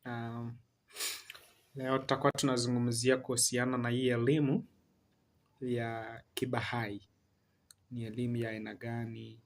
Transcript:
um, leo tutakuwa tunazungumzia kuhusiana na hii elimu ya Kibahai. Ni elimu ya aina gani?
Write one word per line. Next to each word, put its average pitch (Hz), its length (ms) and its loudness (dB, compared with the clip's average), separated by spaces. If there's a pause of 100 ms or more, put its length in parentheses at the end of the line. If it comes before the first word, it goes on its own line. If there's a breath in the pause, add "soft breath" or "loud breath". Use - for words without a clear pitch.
um, 117 500 -6 (1160 loud breath)
leo 131 240 0
tutakuwa 135 340 4
tunazungumzia 123 840 2
kuhusiana 127 640 0
na 120 100 0
hii 127 200 2
elimu 135 580 4 (960)
ya 113 640 -4 (120)
Kibahai. 117 760 0 (800)
Ni 120 140 -6
elimu 120 320 -2
ya 117 140 0
aina 107 240 -8
gani? 113 720 -8